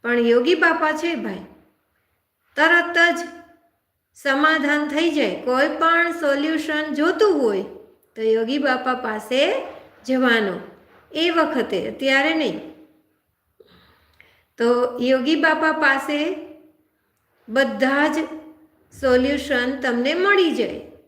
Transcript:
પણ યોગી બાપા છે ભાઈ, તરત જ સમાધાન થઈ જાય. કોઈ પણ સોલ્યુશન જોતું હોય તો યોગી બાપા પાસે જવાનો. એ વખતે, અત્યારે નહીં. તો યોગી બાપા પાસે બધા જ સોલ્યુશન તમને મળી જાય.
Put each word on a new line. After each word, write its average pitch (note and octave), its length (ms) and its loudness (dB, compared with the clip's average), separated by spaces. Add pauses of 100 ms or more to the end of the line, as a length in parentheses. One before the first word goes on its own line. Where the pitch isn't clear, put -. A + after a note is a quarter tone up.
પણ A#3+ 160 0
યોગી A#3+ 380 4
બાપા D#4+ 360 2
છે E4 240 -4
ભાઈ, G3+ 220 -8 (1160)
તરત E4+ 600 4
જ E4+ 40 -6 (920)
સમાધાન D4 760 0
થઈ D#4 220 0
જાય. B3 260 0
કોઈ B3+ 320 0 (120)
પણ E4+ 320 2
સોલ્યુશન D#4 840 -2
જોતું E4+ 480 2
હોય G3+ 220 0 (520)
તો A3 60 -10
યોગી A3+ 360 0
બાપા B3+ 360 0
પાસે B3 600 -2 (540)
જવાનો. A#3 520 2 (520)
એ E4 180 0
વખતે, C#4+ 580 0
અત્યારે C4+ 460 0
નહીં. C#4 260 -2 (2000)
તો B3 440 0
યોગી C4 340 2
બાપા D#4 360 2
પાસે D4 680 0 (1120)
બધા C4 580 0
જ D4+ 120 -2 (840)
સોલ્યુશન C4 800 0
તમને B3+ 340 0
મળી F#4 380 2
જાય. - 300 -4 (260)